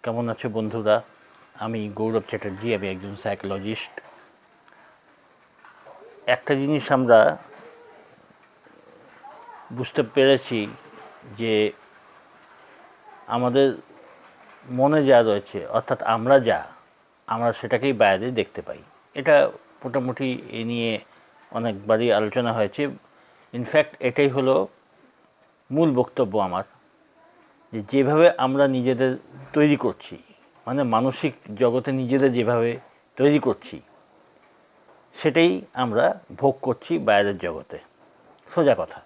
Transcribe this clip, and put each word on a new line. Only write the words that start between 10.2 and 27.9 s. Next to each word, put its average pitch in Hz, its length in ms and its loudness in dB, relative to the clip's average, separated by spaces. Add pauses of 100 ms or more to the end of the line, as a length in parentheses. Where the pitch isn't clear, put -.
যে 107 340 0 (1600)
আমাদের 123 460 2 (960)
মনে 139 360 2
যা 123 160 8
রয়েছে, 101 460 -2
অর্থাৎ 113 360 -4
আমরা 117 360 4
যা, 95 240 0 (640)
আমরা 117 260 -2
সেটাকেই 123 400 -2
বাইরে 104 380 2
দেখতে 110 300 -4
পাই। - 160 -14 (360)
এটা 143 380 4 (340)
মোটামুটি 127 560 -4 (100)
এ 113 120 -8
নিয়ে 117 360 -4 (520)
অনেকবারই 110 640 0
আলোচনা 113 400 0
হয়েছে। 117 340 -2 (680)
In 120 100 -6
fact, - 360 0
এটাই 135 300 0
হলো 131 380 0 (1040)
মূল 151 240 2
বক্তব্য 120 420 -2
আমার, 92 260 -2 (1120)
যে 110 180 -8